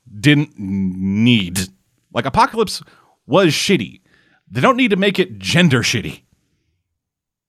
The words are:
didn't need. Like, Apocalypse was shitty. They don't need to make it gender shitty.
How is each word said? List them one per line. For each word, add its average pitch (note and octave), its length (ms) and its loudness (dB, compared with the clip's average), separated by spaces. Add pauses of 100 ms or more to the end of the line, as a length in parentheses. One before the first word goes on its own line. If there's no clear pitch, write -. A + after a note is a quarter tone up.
(200)
didn't D3 380 2
need. G2 1000 0 (520)
Like, - 140 -6
Apocalypse A3+ 560 -2 (420)
was E3 300 2
shitty. B2 480 -2 (480)
They - 100 -8
don't A#3+ 160 4
need B3 140 0
to G3+ 60 0
make G3 220 0
it A#2+ 200 -4
gender B2+ 420 2
shitty. G2 440 -6 (1200)